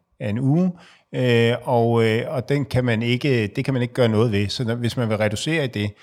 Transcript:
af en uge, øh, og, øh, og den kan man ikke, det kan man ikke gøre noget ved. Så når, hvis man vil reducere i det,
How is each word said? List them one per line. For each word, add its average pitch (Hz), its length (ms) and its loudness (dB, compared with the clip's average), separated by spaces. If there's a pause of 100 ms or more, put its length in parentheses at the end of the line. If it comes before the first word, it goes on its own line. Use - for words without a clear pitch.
(200)
af 117 100 -6
en 107 100 -4
uge, 160 320 0 (440)
øh, 120 480 4
og, 117 420 2
øh, 110 220 2
og 135 220 -6
den 143 160 0
kan 127 200 0
man 113 160 0
ikke, 120 460 0
det 127 180 -6
kan 135 80 -2
man 123 80 0
ikke 123 120 -4
gøre 123 140 2
noget 117 240 2
ved. 101 180 0
Så - 140 -6
når, 117 120 -2
hvis 120 220 -4
man 117 120 -2
vil 110 80 0
reducere 110 460 -2
i 131 40 -2
det, 104 360 -4